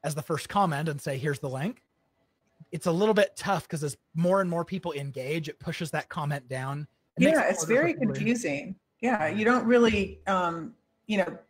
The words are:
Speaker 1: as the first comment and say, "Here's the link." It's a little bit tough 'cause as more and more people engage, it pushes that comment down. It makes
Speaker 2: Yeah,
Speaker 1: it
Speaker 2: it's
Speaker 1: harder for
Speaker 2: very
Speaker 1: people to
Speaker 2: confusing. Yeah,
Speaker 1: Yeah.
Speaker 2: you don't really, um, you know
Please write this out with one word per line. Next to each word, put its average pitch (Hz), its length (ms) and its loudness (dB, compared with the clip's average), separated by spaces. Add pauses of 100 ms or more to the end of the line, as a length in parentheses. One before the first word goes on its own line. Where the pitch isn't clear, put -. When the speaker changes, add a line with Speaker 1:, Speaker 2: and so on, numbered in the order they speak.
Speaker 1:
as 147 100 -4
the 147 80 -6
first - 280 -4
comment 165 400 2
and 147 100 -8
say, 139 160 -4
"Here's 139 220 -2
the 143 100 -6
link." 135 340 -6 (880)
It's 165 160 -6
a 170 60 2
little 208 220 2
bit 202 220 2
tough 185 320 -2
'cause 151 160 -6
as 139 120 -6 (180)
more 180 260 4
and 180 100 0
more 170 140 -2
people 175 280 -6
engage, 143 560 -6
it - 120 -14
pushes 165 320 -6
that 151 160 -4
comment 143 400 -4
down. 135 400 -6 (280)
It 170 60 4
makes 311 160 6
Speaker 2:
Yeah, 226 80 4
Speaker 1:
it 160 40 2
Speaker 2:
it's - 100 -2
Speaker 1:
harder 185 140 2
for 269 60 6
Speaker 2:
very 330 140 2
Speaker 1:
people 247 200 -2
to - 0 -
Speaker 2:
confusing. 190 600 -2 (240)
Yeah, 226 260 0
Speaker 1:
Yeah. 175 100 -2
Speaker 2:
you 214 80 0
don't 247 220 4
really, 220 600 4
um, 175 480 -2 (320)
you 214 120 0
know 165 200 0 (120)